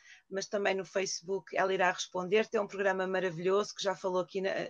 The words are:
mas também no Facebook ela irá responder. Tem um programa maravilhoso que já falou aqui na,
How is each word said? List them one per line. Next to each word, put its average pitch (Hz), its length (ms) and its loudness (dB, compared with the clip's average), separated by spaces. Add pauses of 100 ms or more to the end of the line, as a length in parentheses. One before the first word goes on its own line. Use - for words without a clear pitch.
(300)
mas 190 160 -4
também 196 300 0
no 190 80 -4
Facebook 190 720 -4
ela 190 180 2
irá 185 160 4
responder. 180 580 0
Tem 226 120 -2
um 208 80 -2
programa 190 400 0
maravilhoso 185 640 0
que - 100 -8
já 190 120 0
falou 185 260 0
aqui 185 200 -4
na, 190 100 0 (180)